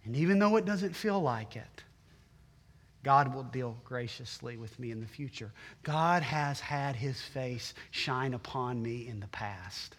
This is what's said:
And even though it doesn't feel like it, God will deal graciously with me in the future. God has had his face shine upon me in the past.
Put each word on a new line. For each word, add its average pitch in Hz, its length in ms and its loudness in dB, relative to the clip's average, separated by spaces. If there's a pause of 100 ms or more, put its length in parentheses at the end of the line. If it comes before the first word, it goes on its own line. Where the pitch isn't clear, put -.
And 113 120 -4
even 175 220 6
though 208 200 8
it 208 80 4
doesn't 190 280 0
feel 202 260 0
like 117 360 0
it, - 280 -14 (1160)
God 139 320 8
will 131 100 -4
deal 120 420 -6
graciously 120 720 -6
with 113 220 -10
me 120 140 -6
in 110 80 -6
the 110 80 -8
future. 113 440 -10 (300)
God 165 400 4
has 147 380 0
had 139 360 -2
his 131 240 -4
face 123 540 -6 (160)
shine 131 460 -2
upon 123 480 -4
me 117 240 -4
in 110 120 -8
the 101 100 -8
past. 98 680 -8